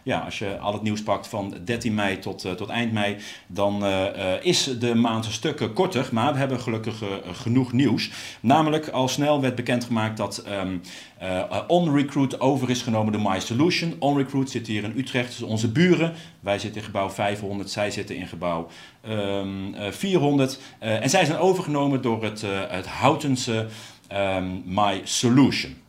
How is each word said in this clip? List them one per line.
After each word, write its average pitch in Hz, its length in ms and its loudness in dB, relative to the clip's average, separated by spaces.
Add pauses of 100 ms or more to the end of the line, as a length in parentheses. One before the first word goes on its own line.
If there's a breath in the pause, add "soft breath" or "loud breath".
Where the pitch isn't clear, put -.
ja, 104 160 0
als 80 200 -8
je 98 180 -6
al 101 160 -2
het 104 80 -6
nieuws 107 220 -2
pakt 98 240 -2
van 98 260 -6 (120)
dertien 113 280 -2
mei 98 260 0
tot, 98 260 -8
eh, 95 60 -4
tot 98 180 -6
eind 117 220 -2
mei, 104 260 0 (300 loud breath)
dan, 101 360 0
eh, 95 500 0
eh, 95 120 -2
is 135 340 2
de 120 160 2
maand 113 300 2
een 110 60 -6
stuk, 151 300 -4
eh, 110 120 2
korter. 175 380 0
Maar 117 220 2
we 131 60 0
hebben 131 200 0
gelukkig, 113 420 -4
eh, 104 60 -4 (240)
genoeg 120 420 0
nieuws. 127 380 4 (280 loud breath)
Namelijk 156 500 4
al 131 180 2
snel 147 340 2
werd 127 140 0
bekendgemaakt 117 600 0
dat, 101 200 -4
ehm, 95 400 -4 (400 loud breath)
eh, 92 500 -4
OnRecruit 143 720 2
over 131 300 2
is 123 120 0
genomen 110 320 2
door 104 180 0
MySolution. 156 680 0
OnRecruit 135 500 0
zit 113 180 -6
hier 107 160 -2
in 110 140 -6
Utrecht, 127 320 -2
dus - 120 -12
onze 110 300 0
buren. 160 420 4 (260 loud breath)
Wij 101 200 0
zitten 107 220 -6
in 104 40 -10
gebouw 98 240 -2
vijfhonderd, 101 600 -2
zij 104 220 -2
zitten 95 240 -6
in 87 120 -8
gebouw, 85 400 -4 (340 loud breath)
ehm, 98 720 -4
eh, 101 180 -6
vierhonderd. 143 680 2 (200 loud breath)
Eh, 110 240 0
en 131 60 2
zij 185 160 4
zijn 151 120 0
overgenomen 147 640 2
door 113 220 0
het, 107 200 -4
eh, 104 60 -2 (180)
het 95 200 -6
Houtense, 123 800 2 (400 loud breath)
ehm, 95 400 0 (180)
MySolution. 104 1120 2 (120)